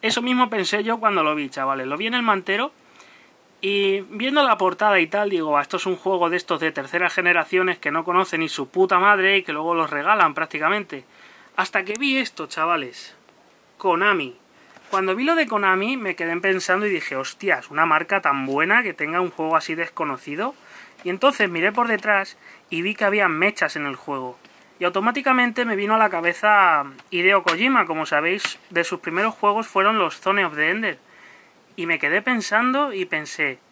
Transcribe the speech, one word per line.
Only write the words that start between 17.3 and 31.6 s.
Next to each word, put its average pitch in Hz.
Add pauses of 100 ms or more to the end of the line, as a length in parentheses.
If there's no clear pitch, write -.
una 151
marca 165
tan 139
buena 160
que 202
tenga 160
un 180
juego 160
así 160
desconocido". 160 (480)
Y 180
entonces 214
miré 175
por 233
detrás 208 (340)
y 165
vi 202
que 214
había 202
mechas 170
en 147
el 139
juego. 131 (400)
Y 180
automáticamente 240
me 226
vino 202
a 220
la 214
cabeza 175 (260)
Hideo 185
Kojima, 220
como 160
sabéis, 165 (140)
de 170
sus 165
primeros 196
juegos 208
fueron 208
los 170
Zone 196
of 151
the 151
Ender. 208 (800)